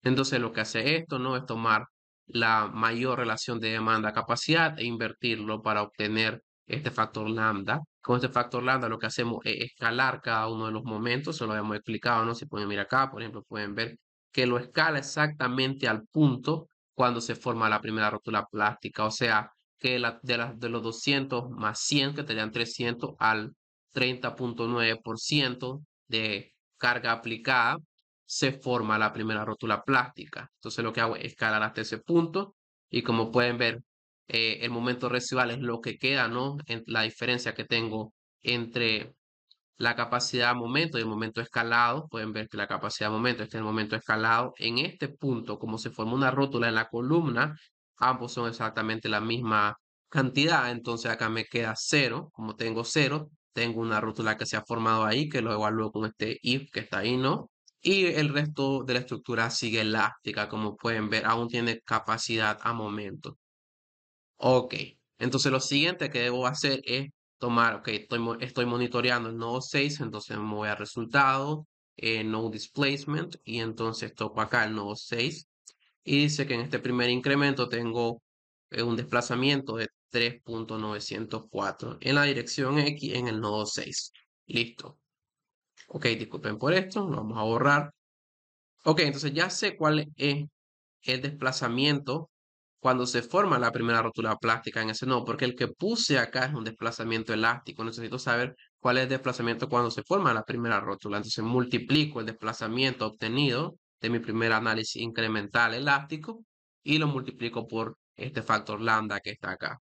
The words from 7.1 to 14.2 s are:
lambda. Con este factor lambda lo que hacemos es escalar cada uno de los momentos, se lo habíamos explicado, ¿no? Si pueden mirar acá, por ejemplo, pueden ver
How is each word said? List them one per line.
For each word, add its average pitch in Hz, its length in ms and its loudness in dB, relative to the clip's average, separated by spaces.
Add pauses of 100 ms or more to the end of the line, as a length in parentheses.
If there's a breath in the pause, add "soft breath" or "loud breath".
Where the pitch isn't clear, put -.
lambda. 110 520 0 (200)
Con 123 160 2
este 123 120 0
factor 123 340 0
lambda 127 260 2
lo 113 100 -4
que - 80 -4
hacemos 117 380 -2
es 113 280 -4
escalar 127 500 0
cada 113 260 0
uno 110 180 -4
de 110 60 -2
los 110 120 -4
momentos, 120 540 -2
se 120 60 -2
lo 110 80 -2
habíamos 107 240 -2
explicado, 113 480 0
¿no? 117 100 0
Si 117 120 -10
pueden 104 220 -4
mirar 101 180 -2
acá, 135 240 2
por 107 120 -10
ejemplo, 110 200 -10
pueden 104 320 -6
ver 113 220 -4 (360)